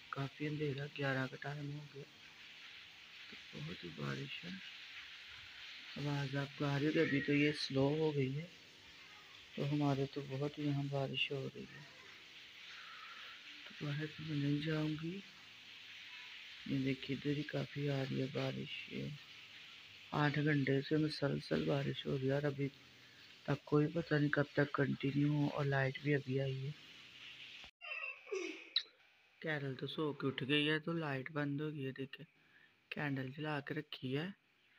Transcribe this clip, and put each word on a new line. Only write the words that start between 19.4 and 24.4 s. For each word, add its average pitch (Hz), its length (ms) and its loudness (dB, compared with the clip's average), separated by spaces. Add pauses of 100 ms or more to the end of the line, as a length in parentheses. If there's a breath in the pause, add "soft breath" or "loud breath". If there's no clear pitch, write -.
आठ 147 240 6
घंटे 139 440 6
से 156 160 4
मुसलसल 151 680 2
बारिश 139 400 2
हो 147 100 2
रही 131 100 0
है 135 80 4
और 143 120 2
अभी 139 200 0 (800 soft breath)
तक 139 200 2
कोई 147 220 8
पता 165 300 4
नहीं 147 120 6
कब 143 160 4 (100)